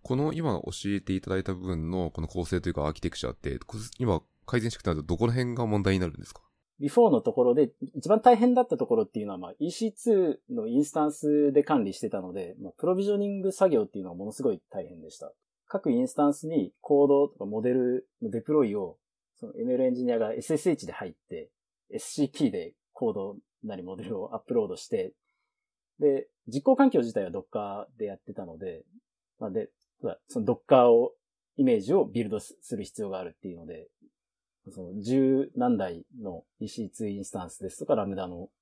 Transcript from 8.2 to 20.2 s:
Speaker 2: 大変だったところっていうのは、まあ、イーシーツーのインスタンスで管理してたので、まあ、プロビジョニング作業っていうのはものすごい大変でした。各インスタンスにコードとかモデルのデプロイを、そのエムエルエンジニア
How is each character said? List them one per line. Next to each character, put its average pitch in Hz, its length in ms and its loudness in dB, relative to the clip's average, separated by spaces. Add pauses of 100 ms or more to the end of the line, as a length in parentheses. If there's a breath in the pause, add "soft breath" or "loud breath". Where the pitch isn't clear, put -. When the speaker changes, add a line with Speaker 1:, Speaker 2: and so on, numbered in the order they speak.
Speaker 2:
大 247 160 10
変 247 180 6
だ 247 80 4
っ 240 60 2
た 160 80 0
と 226 100 -2
こ 233 100 4
ろ 220 60 4
っ 202 80 -4
て - 80 -6
い 208 60 -6
う - 20 -8
の 98 60 -10
は、 92 60 -10
ま 90 100 -12
あ、 - 100 -14
イ 151 80 -2
ー 180 60 -2
シ 220 160 -2
ー 202 40 -4
ツ 190 560 2
ー 127 60 -8
の 110 140 -4
イ 120 100 2
ン 147 60 4
ス - 80 -6
タ 151 140 2
ン 147 60 0
ス 147 400 2
で 143 120 6
管 139 180 2
理 98 100 -2
し - 60 -12
て 113 100 -4
た 98 120 -4
の 90 120 -12
で、 90 280 -8
ま 95 80 -12
あ、 85 100 -16
プ 151 80 -2
ロ 180 80 2
ビ 190 80 -2
ジ 202 80 0
ョ 202 60 2
ニ 202 100 0
ン 202 140 -4
グ 185 100 0
作 190 180 2
業 127 140 4
っ 98 60 0
て - 100 -10
い 95 40 -6
う - 20 -8
の 90 60 -10
は 87 60 -12
も 98 100 -10
の 110 60 -8
す - 120 -10
ご 117 80 2
い 90 180 -8
大 95 160 -8
変 - 160 -20
で - 80 -18
し - 80 -20
た。 - 140 -16 (340)
各 190 240 -2
イ 120 80 4
ン 127 80 2
ス - 80 -8
タ 147 140 2
ン 143 60 0
ス - 120 -10
に 156 340 -2
コ 143 240 4
ー 139 40 4
ド 139 200 4
と - 120 -16
か 104 40 -8
モ 107 180 -6
デ 123 80 2
ル 127 380 0 (140)
の 113 80 -6
デ 113 100 -4
プ 151 120 -4
ロ 151 120 6
イ 104 120 -2
を、 90 200 -6 (440)
そ 110 80 -14
の - 100 -16
エ 113 60 -4
ム 127 80 0
エ 127 40 2
ル 127 100 2
エ 127 40 4
ン 123 60 -2
ジ 123 80 -4
ニ 120 80 0
ア 117 80 0